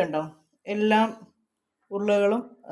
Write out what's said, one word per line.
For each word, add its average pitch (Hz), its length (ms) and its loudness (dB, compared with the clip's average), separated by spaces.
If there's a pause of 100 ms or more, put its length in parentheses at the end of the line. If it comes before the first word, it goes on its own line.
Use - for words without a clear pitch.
കണ്ടോ, 156 220 -2 (520)
എല്ലാം 214 340 2 (840)
ഉരുളകളും, 208 480 2 (300)